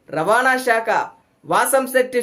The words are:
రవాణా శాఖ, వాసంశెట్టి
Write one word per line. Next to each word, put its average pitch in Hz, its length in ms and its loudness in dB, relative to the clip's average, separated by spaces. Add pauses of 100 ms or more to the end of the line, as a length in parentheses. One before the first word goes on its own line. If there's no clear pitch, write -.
(160)
రవాణా 233 380 2 (100)
శాఖ, 226 240 0 (560)
వాసంశెట్టి 254 800 0